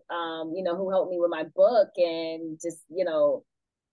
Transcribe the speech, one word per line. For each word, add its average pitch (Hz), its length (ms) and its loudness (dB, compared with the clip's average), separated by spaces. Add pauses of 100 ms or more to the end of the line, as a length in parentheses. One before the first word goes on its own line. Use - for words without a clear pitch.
(100)
um, 165 440 -6
you 185 80 -4
know, 175 140 -2
who 190 140 -4
helped 190 200 2
me 180 80 -4
with 170 120 2
my 156 140 -4 (120)
book 202 400 6
and 165 640 -2
just, 165 140 -6 (180)
you 180 120 0
know, 147 360 2 (500)